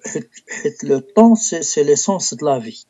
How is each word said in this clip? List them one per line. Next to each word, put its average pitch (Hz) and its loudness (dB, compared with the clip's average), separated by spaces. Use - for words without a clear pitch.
حيت، - -10
حيت - -6
لو 139 0
طون 220 4
سي، 170 -4
سي - -2
l'essence 147 0
دو 147 -8
لا 135 0
في. 117 -14